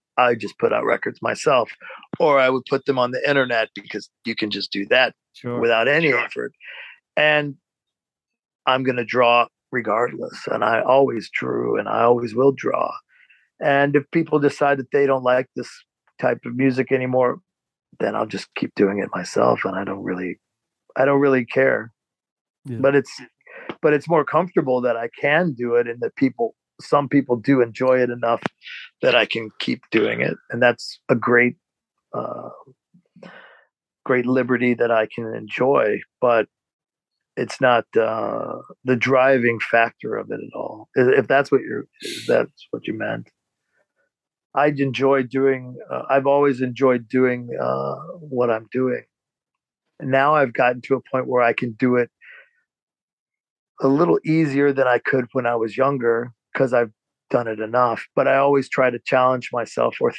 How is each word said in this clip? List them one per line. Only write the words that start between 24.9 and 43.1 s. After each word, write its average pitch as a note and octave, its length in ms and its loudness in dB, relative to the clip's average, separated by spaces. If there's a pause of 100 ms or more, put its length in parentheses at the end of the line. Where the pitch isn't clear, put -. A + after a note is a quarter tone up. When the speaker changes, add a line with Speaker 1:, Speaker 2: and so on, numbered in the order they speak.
Speaker 1:
I A#2 120 -6 (120)
can D3+ 340 0
do A#2+ 200 -2
it, A#2+ 140 2
and A#2+ 120 -10
that A#2 160 -6
people, A#2+ 380 -2 (280)
some C#3+ 260 0
people C3+ 280 2
do C3 260 2
enjoy B2+ 400 2
it A#2+ 80 0
enough A#2+ 320 -2 (580)
that C3 140 2
I A#2 100 4
can A2 340 -6
keep B2 220 -4 (100)
doing A2+ 300 0
it, - 160 -2 (140)
and A#2+ 120 -6
that's - 460 0
a B2 60 2
great, A#2+ 420 2 (560)
uh, A#2+ 380 -10 (1500)
great B2+ 220 0
liberty B2 480 0
that A#2 160 0
I A2 240 2
can A2+ 200 -8
enjoy. A2+ 640 0 (200)
But A#2 280 2 (880)
it's B2+ 240 -6
not, A#2+ 240 4 (140)
uh, A2 600 -4 (260)
the B2+ 120 2
driving B2+ 640 2
factor A2+ 560 0
of G#2+ 140 -8
it G#2+ 100 -8
at - 140 -16
all. - 420 -10
I-, B2+ 220 6
if A#2+ 80 0
that's C#3 240 0
what C3+ 120 4
you're, A2+ 240 -8 (140)
if - 260 -10
that's - 440 -2
what - 160 -10
you A2 80 -6
meant. A2 360 -8 (1200)